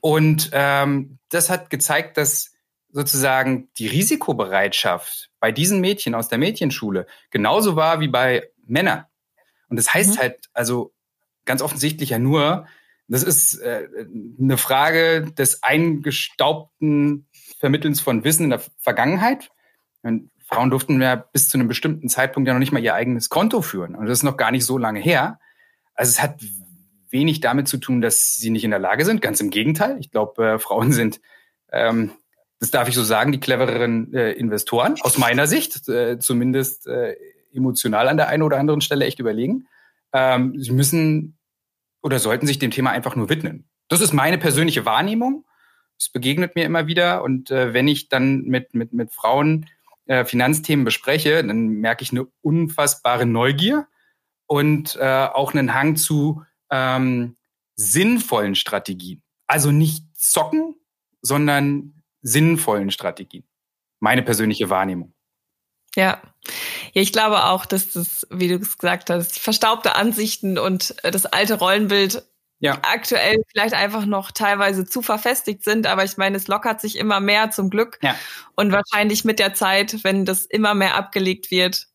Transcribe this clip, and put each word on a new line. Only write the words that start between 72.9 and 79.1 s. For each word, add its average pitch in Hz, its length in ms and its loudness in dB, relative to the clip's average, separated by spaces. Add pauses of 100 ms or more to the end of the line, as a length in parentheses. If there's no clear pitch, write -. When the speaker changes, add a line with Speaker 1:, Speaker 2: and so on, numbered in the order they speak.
Speaker 2:
vielleicht 214 240 0
einfach 208 320 0
noch 196 240 -2
teilweise 202 560 0
zu 247 160 -6
verfestigt 226 640 -2
sind. 220 220 0
Aber 190 180 2
ich 190 120 -6
meine, 196 200 0
es 196 120 -6
lockert 214 320 -2
sich 214 160 -6
immer 208 240 0
mehr 208 300 2
zum 196 200 -2
Glück. 220 320 -2
Speaker 1:
Ja. 131 120 0 (420)
Speaker 2:
Und 202 160 2
wahrscheinlich 208 520 0